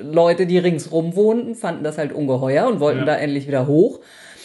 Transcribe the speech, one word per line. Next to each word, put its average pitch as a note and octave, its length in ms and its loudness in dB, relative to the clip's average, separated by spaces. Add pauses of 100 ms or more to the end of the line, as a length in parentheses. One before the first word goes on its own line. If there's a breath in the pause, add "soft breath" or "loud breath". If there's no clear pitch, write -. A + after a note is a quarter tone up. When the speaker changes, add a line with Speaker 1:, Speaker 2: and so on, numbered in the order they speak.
Speaker 1:
Leute, E3+ 440 2
die F3+ 120 2
ringsrum E3+ 600 -2
wohnten, A3+ 380 0
fanden D#3+ 280 -6
das D3+ 140 -6
halt D#3 160 -4
ungeheuer C#3 540 0
und G#3+ 120 -2
wollten C#3+ 200 0
Speaker 2:
Ja. C#3+ 60 -2
Speaker 1:
da D3+ 100 2
endlich C#3+ 320 -4
wieder C#3 200 -2
hoch. E3 320 2 (460 loud breath)